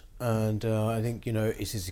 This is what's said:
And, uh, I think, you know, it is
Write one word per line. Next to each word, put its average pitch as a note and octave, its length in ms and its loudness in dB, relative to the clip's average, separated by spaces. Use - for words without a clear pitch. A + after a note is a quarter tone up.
And, A2 440 2
uh, A2 240 2
I A2+ 140 0
think, A#2 240 -4
you A#2 60 0
know, G#2+ 140 2
it G#2+ 280 0
is F#2 180 -4